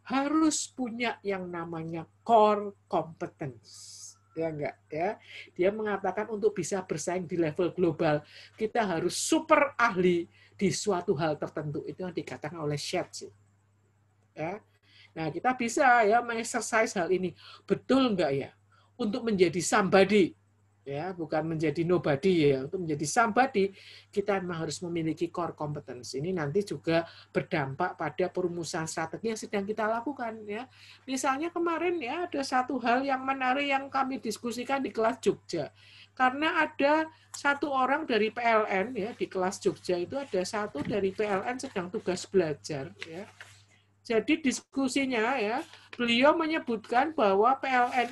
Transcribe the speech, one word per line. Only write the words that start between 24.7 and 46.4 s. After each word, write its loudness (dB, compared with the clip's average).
memiliki -2
core -6
competence. -10
Ini -4
nanti 0
juga 0
berdampak -2
pada -2
perumusan -4
strategi -6
yang -8
sedang -4
kita -2
lakukan -4
ya. -8
Misalnya 0
kemarin 0
ya -6
ada -4
satu 0
hal 2
yang -2
menarik 0
yang 0
kami -2
diskusikan -4
di -6
kelas 2
Jogja. -2
Karena 2
ada 2
satu 0
orang 0
dari 2
P -8
L 4
N 0
ya -4
di -2
kelas -4
Jogja 0
itu -4
ada -2
satu -6
dari 0
P -2
L 0
N -6
sedang -6
tugas -4
belajar 0
ya. -12
Jadi 2
diskusinya 0
ya, -2
beliau 6
menyebutkan 0